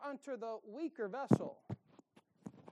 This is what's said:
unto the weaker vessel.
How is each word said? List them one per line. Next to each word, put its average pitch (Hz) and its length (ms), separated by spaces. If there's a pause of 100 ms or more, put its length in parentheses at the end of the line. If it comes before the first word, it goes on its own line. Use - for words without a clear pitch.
unto 277 340
the 220 280
weaker 233 420
vessel. 196 520 (1120)